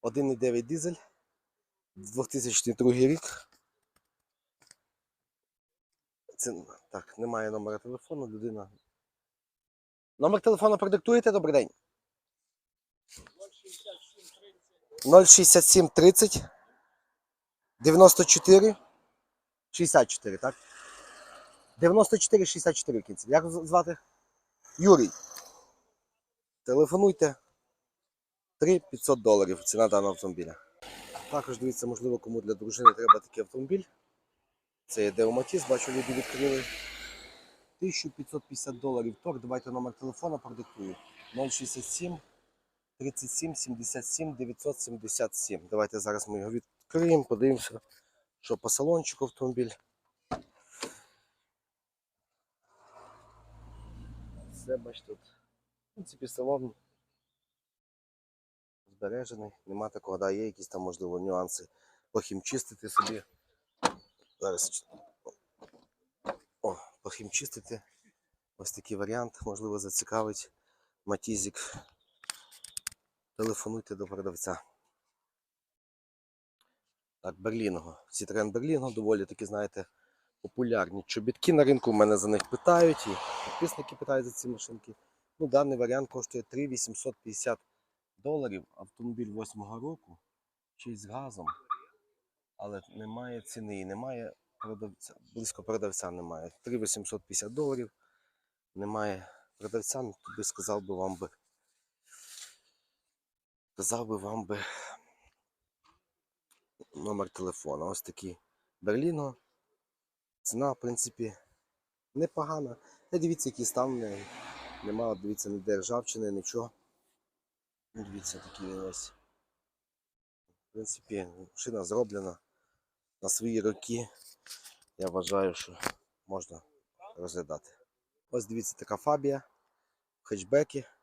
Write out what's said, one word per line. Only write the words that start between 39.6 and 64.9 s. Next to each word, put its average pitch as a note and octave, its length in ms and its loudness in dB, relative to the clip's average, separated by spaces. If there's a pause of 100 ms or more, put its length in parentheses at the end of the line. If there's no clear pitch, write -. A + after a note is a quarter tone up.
номер B2 220 -6
телефона C#3 440 -8
продиктую. A2 580 -14 (400)
Нуль C3 140 -4
шістдесят B2+ 420 -8
сім F3 260 -8 (800)
тридцять C3+ 340 -10
сім D#3+ 240 -6
сімдесят A#2+ 500 -8
сім D#3+ 280 -6
дев'ятсот B2+ 460 -8
сімдесят A2 560 -6
сім. F2+ 360 -6
Давайте G#2+ 280 0
зараз G#2 280 -4
ми G#2 120 -6
його G#2+ 120 -8
відкриємо, D#3+ 720 2
подивимося, A#2 560 0 (640)
що - 160 -4
по A2+ 120 -8
салончику D3+ 560 0
автомобіль. B2 440 -4 (4000)
Все, B2+ 240 -6
бачите, A#2 300 -16
тут, G#2+ 120 -16
в - 720 -20
принципі, C#3+ 340 -16
салон B2+ 460 -4 (2250)
збережений, G#2+ 640 -12 (140)
нема G#2 240 -8
такого, F#2+ 280 -10
да, F#2+ 140 -2
є G#2+ 140 -4
якісь G2 220 -12
там, F#2 140 -10
можливо, F2+ 380 -8
нюанси. F2+ 480 -6 (440)
Похімчистити A2 800 -6
собі. - 340 -2 (1160)
Зараз. - 460 -6 (1800)